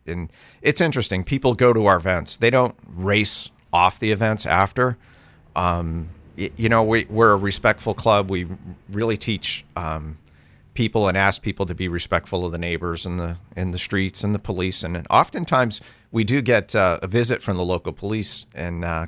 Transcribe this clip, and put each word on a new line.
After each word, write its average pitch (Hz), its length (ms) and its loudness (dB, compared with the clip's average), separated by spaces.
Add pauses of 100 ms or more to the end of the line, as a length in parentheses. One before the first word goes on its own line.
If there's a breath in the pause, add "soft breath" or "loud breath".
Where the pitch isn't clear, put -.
And 85 260 -8 (300 loud breath)
it's - 200 2
interesting. 113 420 0
People 135 320 0
go 123 180 4
to 110 140 2
our 95 100 6
events. 87 400 -2
They 117 140 4
don't 127 240 2 (120)
race 101 640 0 (220)
off 90 260 4
the 110 120 0
events 110 340 0
after. 101 520 2 (580 soft breath)
Um, 85 540 -2 (280)
y-, 90 180 -6
you 113 140 0
know, 113 140 4
we, 110 260 2
we're 110 220 6
a 101 60 6
respectful 101 580 0
club. 101 340 2
We 90 180 -2 (440)
really 107 260 -2
teach, - 480 -4 (100)
um, 78 420 -8 (560 soft breath)
people 107 360 0
and 92 80 0
ask 98 240 2
people 98 240 -4
to 87 100 -6
be 92 140 -4
respectful 87 560 -2
of 85 80 -4
the 85 40 -6
neighbors 85 480 -6
and 90 140 -4
the, 85 180 -6 (200)
and 90 160 -4
the 90 60 -6
streets 95 440 -2
and 104 100 -2
the 98 60 -2
police. 92 440 -4
And 85 260 -6
oftentimes 127 720 0 (300 loud breath)
we 113 120 0
do 131 180 0
get, 110 340 2
uh, 92 260 2
a 92 60 -8
visit 117 340 2
from 95 160 -4
the 90 80 -2
local 87 260 -4
police 101 540 -6 (100)
and, 85 300 -6
uh, 82 220 -4